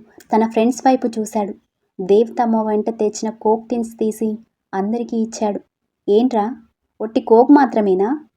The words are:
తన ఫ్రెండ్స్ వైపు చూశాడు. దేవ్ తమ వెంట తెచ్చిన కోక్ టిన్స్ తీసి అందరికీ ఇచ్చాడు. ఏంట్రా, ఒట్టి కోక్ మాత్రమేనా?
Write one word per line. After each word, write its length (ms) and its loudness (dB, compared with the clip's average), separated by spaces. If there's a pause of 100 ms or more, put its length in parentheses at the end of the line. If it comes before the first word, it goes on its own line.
(360)
తన 140 2
ఫ్రెండ్స్ 380 0
వైపు 200 2 (120)
చూశాడు. 340 -6 (480)
దేవ్ 420 2
తమ 180 0
వెంట 280 -2
తెచ్చిన 400 -4
కోక్ 400 -2
టిన్స్ 300 -6
తీసి 380 -4 (360)
అందరికీ 440 -4
ఇచ్చాడు. 420 -4 (500)
ఏంట్రా, 460 2 (460)
ఒట్టి 200 -4
కోక్ 300 6
మాత్రమేనా? 680 2 (180)